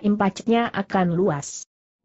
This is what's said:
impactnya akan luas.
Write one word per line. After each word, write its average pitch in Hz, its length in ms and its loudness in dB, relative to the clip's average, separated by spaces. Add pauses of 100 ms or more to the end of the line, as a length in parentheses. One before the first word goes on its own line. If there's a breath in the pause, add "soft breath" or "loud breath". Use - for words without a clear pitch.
impactnya 208 640 2
akan 185 480 0
luas. 165 480 -2 (380)